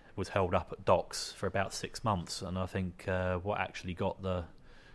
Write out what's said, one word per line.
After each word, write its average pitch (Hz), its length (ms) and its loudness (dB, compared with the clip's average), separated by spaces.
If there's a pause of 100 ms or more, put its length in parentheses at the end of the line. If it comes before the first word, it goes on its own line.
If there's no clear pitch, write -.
(180)
was 92 140 -2
held 95 240 4
up - 180 2
at - 120 -10
docks - 480 4
for - 140 -4
about 95 280 0
six - 300 -6
months, 98 380 0
and 92 160 -2
I 92 80 0
think, 92 420 -4
uh, 92 300 2
what 101 200 -2
actually 92 360 -4
got 95 280 -2
the 90 220 0 (500)